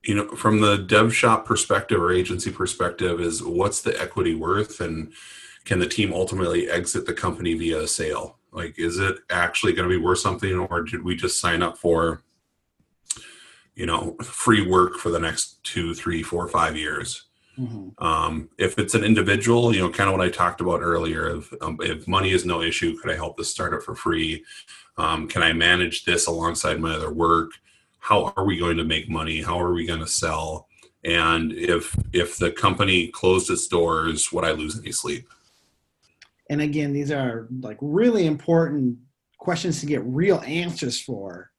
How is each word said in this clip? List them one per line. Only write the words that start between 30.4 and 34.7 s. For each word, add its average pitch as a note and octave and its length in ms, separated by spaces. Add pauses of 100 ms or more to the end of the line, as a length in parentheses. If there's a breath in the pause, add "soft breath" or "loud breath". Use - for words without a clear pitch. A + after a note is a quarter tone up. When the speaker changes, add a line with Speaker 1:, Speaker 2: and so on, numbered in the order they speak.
Speaker 1:
And E2 480
if, E2+ 440 (160)
if F2 240
the F2 140
company F#2+ 580
closed F#2 400
its F2+ 180
doors, E2 640
would E2 120
I D#2+ 80
lose D#2 260